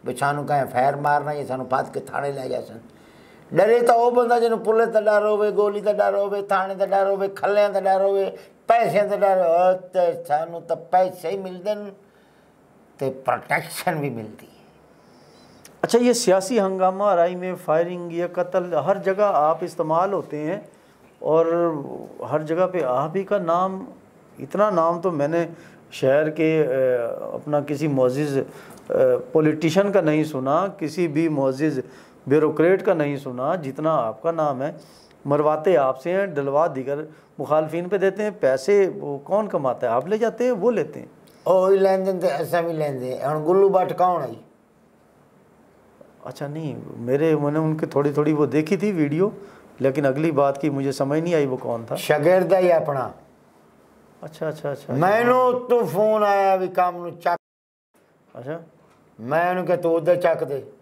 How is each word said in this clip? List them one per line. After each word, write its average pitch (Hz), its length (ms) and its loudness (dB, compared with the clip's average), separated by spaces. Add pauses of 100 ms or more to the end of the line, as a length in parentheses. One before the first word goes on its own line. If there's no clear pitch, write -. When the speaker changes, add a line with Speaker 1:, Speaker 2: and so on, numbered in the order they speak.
Speaker 1:
भी 123 60 -6
सानू 143 320 -2
कहें 143 220 0
फायर 135 300 0
मारना 147 360 0
या 143 120 -6
सानू 131 200 -6
फाद 131 300 -4
के 139 60 -4
थाने 139 320 -6
ले 131 160 -8
जा 120 120 -4
सन। 110 200 -16 (760)
डरे 220 260 4
तो 240 120 4
वो 240 160 4
बंदा 240 280 2
जिन्हें 226 260 0
पुले 220 220 2
दा 220 140 2
डर 208 260 2
होवे, 208 260 0
गोली 202 280 0
दा 208 120 0
डर 202 220 2
होवे, 202 280 -2
थाने 196 320 -2
दा 190 120 -2
डर 196 200 2
होवे, 196 220 -2
खल्लियां 202 440 0
दा 190 80 0
डर 190 220 2
होवे, 196 220 2 (440)
पैसिआं 208 400 2
दा 202 80 -2
डर 196 220 2
हो, 180 340 4
ते 180 520 -2
सानू 165 360 -4
तो 165 140 -4
पैसे 180 560 -2
ही 196 80 -6
मिलदे 185 360 -8
न, 208 180 -10 (1040)
ते 135 100 -4
प्रोटेक्शन 143 880 -4
भी 147 160 -4
मिलदी 110 340 -12
है। - 180 -20 (1200)
Speaker 2:
अच्छा, - 160 2
ये 247 160 4
सियासी 190 440 2
हंगामा, 190 520 2
आरआई 175 240 4
में 180 220 -6
फायरिंग, 170 560 -2
ये 175 160 -2
कत्ल, 180 460 -2
हर 165 240 0
जगह 190 280 0
आप 160 380 2
इस्तेमाल 165 480 -2
होते 151 240 -6
हैं 156 320 -6 (540)
और 165 300 2 (720)
हर 147 180 -2
जगह 165 240 0
पे 180 140 -4
आप 135 360 -2
ही 196 80 -2
का 202 140 -2
नाम, 185 480 -2 (540)
इतना 185 300 0
नाम 170 300 2
तो 185 100 0
मैंने 160 380 0 (440)
शहर 147 380 2
के, 160 320 2
अ, 135 60 2 (680)
अपना 147 260 -2
किसी 143 280 -4
मुअज़्ज़िज़, 135 500 2
अ, - 60 0 (880)
पॉलिटिशियन 160 580 2
का 196 100 4
नहीं 156 240 2
सुना, 151 420 -2 (140)
किसी 165 280 -2
भी 160 200 0
मुअज़्ज़िज़ 135 520 0 (480)
ब्यूरोक्रेट 156 540 4
का 190 120 2
नहीं 143 220 -2
सुना, 135 400 -4
जितना 156 360 -4
आपका 131 400 -2
नाम 147 300 -2
है। 156 180 -8 (460)
मरवाते 151 480 2
आपसे 139 380 0
हैं, 190 220 -2
डलवा 143 320 0
दीगर 143 400 -6 (340)
मुखालफिन 160 480 -2
पे 196 100 -2
देते 190 240 0
हैं, 208 180 -6
पैसे 185 460 4
वो 143 320 -6
कौन 196 280 -2
कमाता 135 400 -2
है? 113 60 0
आप 135 160 0
ले 214 100 -2
जाते 226 260 -2
हैं, 254 80 2
वो 214 180 0
लेते 160 300 -4
हैं। - 100 -18 (360)
Speaker 1:
ओ, 185 220 4
ही 196 100 6
लेन 190 260 2
देन 190 140 -2
ते 175 100 0
असां 160 340 -2
भी 170 100 -6
लेंदे 135 400 -4
हैं। 127 140 -6
हुण 151 180 -2
गुल्लू 190 240 6
भट्ट 180 240 2
कौन 180 300 2
है? 113 140 -8 (1900)
Speaker 2:
अच्छा, 139 220 -10
नहीं, 147 280 -8 (200)
मेरे, 143 400 2
मैंने 147 220 0
उनके 156 280 0
थोड़ी 143 260 0
थोड़ी 151 200 2
वो 147 140 2
देखी 156 300 0
थी 202 160 0
वीडियो, 160 400 0 (480)
लेकिन 135 240 2
अगली 147 280 0
बात 139 260 2
की 156 120 0
मुझे 139 220 -2
समझ 143 300 -2
नहीं 170 120 0
आई 147 120 2
वो 127 100 -4
कौन 113 340 -6
था। 139 60 -4
Speaker 1:
शागिर्द 170 560 4
है 185 160 4
अपना। 143 460 0 (1080)
Speaker 2:
अच्छा, 160 260 -8
अच्छा, 151 220 -8
अच्छा। 131 240 -8
Speaker 1:
मैनू 240 580 2
तो 240 340 0
फोन 214 380 2
आया 196 320 4
भी 185 120 -2
काम 180 260 0
नू 175 160 -10
चक। 170 260 -2 (1000)
Speaker 2:
अच्छा। 139 220 -10 (600)
Speaker 1:
मैं 160 300 -2
उन्हें 180 160 -4
कहा, 180 100 2
"तू 175 120 -2
उधर 165 280 2
चक 165 280 0
दे।" 139 380 -8